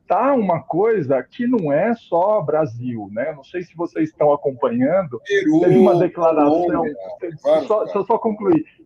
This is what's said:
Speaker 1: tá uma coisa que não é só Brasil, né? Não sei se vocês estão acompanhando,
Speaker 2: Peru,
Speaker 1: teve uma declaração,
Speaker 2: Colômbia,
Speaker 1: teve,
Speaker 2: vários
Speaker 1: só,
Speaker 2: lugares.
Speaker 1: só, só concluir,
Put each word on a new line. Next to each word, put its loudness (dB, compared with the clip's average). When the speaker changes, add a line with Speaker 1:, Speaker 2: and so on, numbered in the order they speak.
Speaker 1:
tá 0
uma 0
coisa 0
que -8
não 0
é 0
só -2
Brasil, -4
né? -6
Não -16
sei -10
se -18
vocês -4
estão 2
acompanhando, -2
Speaker 2:
Peru, 2
Speaker 1:
teve 4
uma 6
declaração, 2
Speaker 2:
Colômbia, -4
Speaker 1:
teve, -10
Speaker 2:
vários 2
Speaker 1:
só, 0
Speaker 2:
lugares. -4
Speaker 1:
só, -2
só 0
concluir, 0